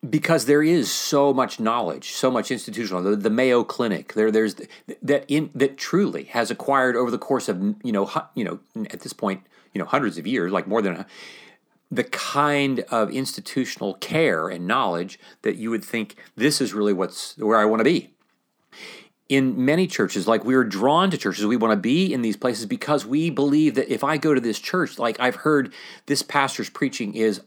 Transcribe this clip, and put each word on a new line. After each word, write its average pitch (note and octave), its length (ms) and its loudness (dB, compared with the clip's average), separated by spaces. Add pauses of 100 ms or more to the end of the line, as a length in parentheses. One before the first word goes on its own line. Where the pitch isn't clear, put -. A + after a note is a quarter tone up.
Because D3+ 380 0
there D3 160 6
is D#3 300 2
so C#3+ 420 2
much B2+ 260 -2
knowledge, A2 520 -2
so - 180 0
much B2 220 -2
institutional, G#2 500 -6
the, G2+ 140 2
the G2+ 160 0
Mayo B2 320 4
Clinic, G#2 500 -4
there, G#2+ 160 4
there's G#2+ 240 2
th-, - 160 -16 (320)
that C#3 260 0
in, D3 280 0
that C3+ 220 0
truly - 480 0
has A#2 260 -2
acquired B2+ 440 2
over A#2+ 140 2
the A2+ 80 -4
course B2 320 -2
of, F#2 100 -2 (240)
you B2 80 -2
know, G2 140 2
hu-, - 160 -4 (140)
you A#2 100 -4
know, E2+ 140 -8 (320)
at - 100 -16
this - 120 -14
point, F#2+ 280 -4 (320)
you G2+ 60 -4
know, F2 60 -4
hundreds A#2 320 -2
of D#2 100 -8
years, G2 240 0
like, G2 160 -2
more A2 160 0
than F#2+ 100 0
a, E2 120 -10 (840)
the B2 140 -2
kind C#3 800 0 (100)
of A2+ 180 0
institutional B2 840 -6
care F#2+ 540 0
and F2 180 -8
knowledge F#2+ 500 -2 (260)
that G#2 120 0
you G#2+ 140 -6
would A2 160 -4
think, A2 320 -6 (180)
"This D3+ 240 2
is A2 140 -2
really G#2 180 0
what's, - 460 -4
where A2 200 2
I G#2+ 60 6
wanna A2 220 4
be." D3+ 280 2 (1160)
In C3 360 2
many E3 220 4
churches, G2 400 -2
like, A2 160 4
we A#2+ 120 2
are B2+ 100 6
drawn C3+ 460 2
to D#3+ 60 -2
churches. G#2 280 -2
We A2+ 100 2
wanna A2 220 4
be D3 360 2
in B2+ 80 -2
these A2 140 0
places A#2 300 -4
because B2+ 400 -2
we D3+ 240 0
believe C#3+ 460 4
that - 160 0
if A#2 120 -2
I D3+ 140 0
go D3+ 160 2
to B2+ 80 4
this A2+ 180 -2
church, - 400 -4
like, A#2 200 -2
I've B2 180 0
heard D3 360 2 (340)
this C#3 140 0
pastor's C3+ 480 -2
preaching B2+ 440 -4
is G#2+ 340 0